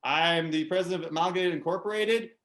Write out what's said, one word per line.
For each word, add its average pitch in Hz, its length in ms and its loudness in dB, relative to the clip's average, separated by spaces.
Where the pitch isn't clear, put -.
I'm 165 480 2
the 156 140 0
president 180 380 -2
of 165 80 -8
Amalgamated 180 420 0
Incorporated. 214 760 -2